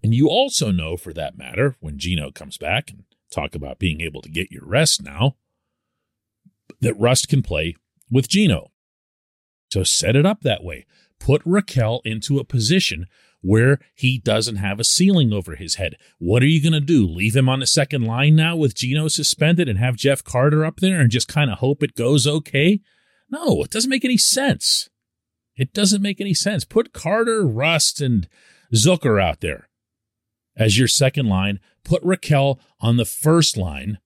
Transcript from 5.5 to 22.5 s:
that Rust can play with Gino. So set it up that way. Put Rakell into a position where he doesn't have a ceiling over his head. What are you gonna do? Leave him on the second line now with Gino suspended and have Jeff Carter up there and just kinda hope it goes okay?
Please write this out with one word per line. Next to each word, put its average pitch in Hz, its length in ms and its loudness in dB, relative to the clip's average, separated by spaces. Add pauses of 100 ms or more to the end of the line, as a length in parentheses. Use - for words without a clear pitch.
that 117 200 0
Rust 120 280 2
can 139 140 2
play 80 340 -4 (340)
with 127 200 0
Gino. 190 420 0 (1000)
So 95 120 -2
set - 320 0
it 143 100 4
up 202 160 0
that 117 220 -2
way. 78 220 -12 (340)
Put 143 240 0
Rakell 127 600 0
into 110 320 -4
a 131 60 -2
position 113 640 -2 (340)
where 113 380 4 (140)
he 127 240 -2
doesn't 110 380 -2
have 101 240 -4
a 120 40 -4
ceiling 175 480 2
over 90 240 -6
his 82 200 -8
head. 90 200 -6 (220)
What 95 240 2
are 131 60 4
you 156 140 4
gonna 156 180 0
do? 139 280 2
Leave 95 280 -2
him 135 120 4
on 131 120 0
the 131 80 -4
second 139 380 0
line 131 300 2
now 160 200 2
with 147 200 0
Gino 143 320 -2
suspended 156 640 0
and 101 80 -2
have 120 180 0
Jeff 135 280 0
Carter 147 420 2
up - 160 -6
there 190 180 2
and 120 120 6
just 120 200 -2
kinda 139 240 0
hope 143 280 0
it - 120 -4
goes 123 300 2
okay? 151 540 0 (500)